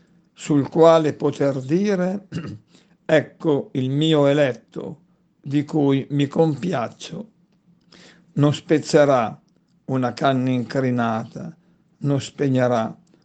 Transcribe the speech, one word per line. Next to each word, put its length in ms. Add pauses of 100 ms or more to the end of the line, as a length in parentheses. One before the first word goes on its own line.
(300)
sul 380
quale 440
poter 460
dire: 720
<clears throat> 760
"Ecco 720
il 160
mio 380
eletto, 760 (400)
di 240
cui 460
mi 160
compiaccio." 1040 (1040)
Non 200
spezzerà 880 (440)
una 280
canna 380
incrinata, 1040 (400)
non 240
spegnerà 760 (300)